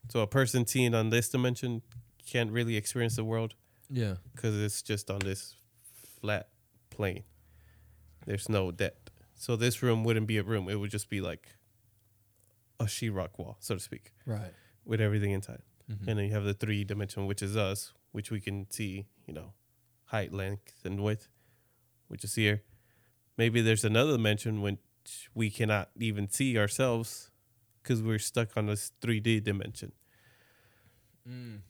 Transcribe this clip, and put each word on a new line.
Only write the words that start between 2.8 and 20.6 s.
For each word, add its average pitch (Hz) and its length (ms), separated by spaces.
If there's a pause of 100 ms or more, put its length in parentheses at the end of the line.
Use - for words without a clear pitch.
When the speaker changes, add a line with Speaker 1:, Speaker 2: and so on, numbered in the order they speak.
Speaker 1:
the 113 80
world. 113 300 (340)
Speaker 2:
Yeah. 113 280 (180)
Speaker 1:
'Cause 110 200
it's 104 280
just - 280
on 98 100
this 95 340 (680)
flat 104 300 (400)
plane. 98 340 (1000)
There's 101 220
no 95 240
depth. - 380 (240)
So - 200
this 120 280
room 113 220
wouldn't 110 220
be 107 120
a 101 40
room. 95 260
It 101 80
would 101 140
just 104 180
be 101 120
like 87 360 (1200)
a 117 40
sheetrock 101 540
wall, - 220
so - 140
to 92 60
speak. - 320 (140)
Speaker 2:
Right. 107 260 (320)
Speaker 1:
With 110 160
everything 101 300
inside. 98 320 (280)
Speaker 2:
Mm-hmm. 101 180
Speaker 1:
And 107 100
then 101 80
you 104 60
have 104 120
the 101 100
three 104 300
dimension, 101 420
which 98 160
is 101 140
us, 101 360 (200)
which 104 180
we 107 100
can 98 300
see, 101 360 (200)
you 78 80
know, 80 180 (540)
height, 104 260
length, 98 520